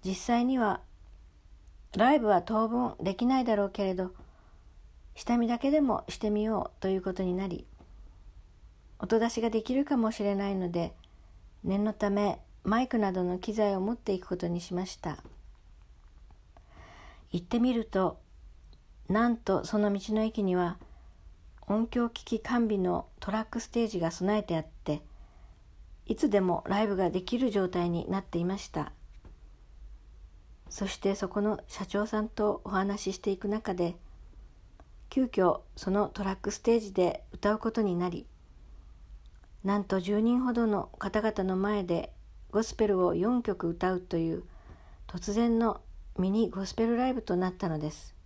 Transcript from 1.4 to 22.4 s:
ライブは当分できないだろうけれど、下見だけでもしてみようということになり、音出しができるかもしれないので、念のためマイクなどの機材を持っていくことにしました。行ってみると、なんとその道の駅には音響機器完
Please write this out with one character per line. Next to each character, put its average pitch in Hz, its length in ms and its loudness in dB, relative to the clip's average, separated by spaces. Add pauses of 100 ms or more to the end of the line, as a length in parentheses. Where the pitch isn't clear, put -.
ラ 240 180 8
イ 302 60 6
ブ 226 80 2
は 185 140 6
当 220 260 2
分 240 320 0
で 185 140 -2
き 240 120 -2
な 262 140 4
い 247 60 0
だ 226 100 4
ろ 202 100 2
う 196 40 -4
け 196 140 -4
れ 190 120 0
ど、 185 160 -2 (1040)
下 240 220 0
見 233 100 2
だ 233 120 0
け 277 100 2
で 302 100 6
も 254 300 2
し - 80 -8
て 214 140 0
み 208 120 2
よ 214 340 -2
う - 40 -12
と 190 80 0
い 190 80 2
う 185 40 -2
こ 185 120 -4
と 190 80 -4
に 180 140 0
な 190 120 -2
り、 160 200 -8 (1300)
音 220 200 4
出 233 100 4
し 233 120 -2
が 226 80 2
で 220 120 0
き 254 140 -2
る 285 100 4
か 294 120 0
も 220 140 2
し 220 120 -4
れ 202 100 2
な 196 160 0
い 196 60 0
の 180 160 -2
で、 170 220 -2 (680)
念 196 200 0
の 214 100 0
た 202 160 0
め 202 300 2 (240)
マ 220 180 2
イ 262 60 0
ク 254 100 -2
な 196 140 2
ど 185 120 0
の 180 140 0
機 208 160 -6
材 208 220 2
を 185 60 -2
持 214 120 0
っ 240 40 -6
て - 160 -2
い 185 60 0
く 185 80 -14
こ 180 100 -4
と 175 100 -4
に 175 140 -2
し - 120 -10
ま 180 120 -2
し - 100 -12
た。 - 280 -8 (2000)
行 175 120 -2
っ - 20 -16
て 240 140 0
み 247 140 4
る 226 120 0
と、 190 340 0 (880)
な 220 180 4
ん 233 100 2
と - 280 2
そ 214 120 0
の 208 140 4
道 202 220 -2
の 220 100 2
駅 220 180 -2
に 185 140 2
は 180 220 0 (920)
音 220 200 2
響 240 220 0
機 - 140 -12
器 220 160 -2
完 240 240 0